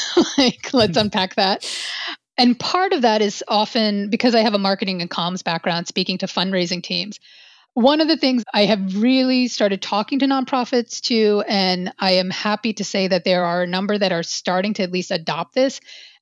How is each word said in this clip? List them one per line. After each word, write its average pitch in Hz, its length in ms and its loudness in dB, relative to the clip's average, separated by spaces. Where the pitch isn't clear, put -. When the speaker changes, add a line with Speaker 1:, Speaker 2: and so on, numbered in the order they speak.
Speaker 1:
<laughs> - 220 2
Like, - 340 0
let's 214 240 2
Speaker 2:
Hmm. 226 100 2
Speaker 1:
unpack 190 280 -4
that. 196 320 0
And 247 200 4
part 370 360 2
of 294 80 0
that 220 180 4
is 208 260 -2
often 208 600 0
because 226 260 2
I 233 60 6
have 220 140 2
a 202 40 2
marketing 196 440 0
and 175 80 -8
comms 180 340 -4
background, 170 440 -4
speaking 185 300 -4
to 190 80 -6
fundraising 180 560 -2
teams. 180 360 -8
One 277 260 4
of 311 80 0
the 320 80 2
things 254 280 0
I 208 120 4
have 190 360 0
really 254 460 2
started 196 340 0
talking 214 380 -2
to 277 60 2
nonprofits 262 760 -2
too, 208 480 2
and 185 500 0
I 190 140 2
am 185 180 2
happy 214 440 -4
to 202 100 -8
say 190 240 -2
that 180 160 0
there 180 200 2
are 175 180 0
a 180 40 0
number 196 320 -2
that 190 140 2
are 170 100 -2
starting 185 520 -2
to 196 100 -2
at 180 80 -6
least 185 180 -4
adopt 165 440 -4
this 262 260 2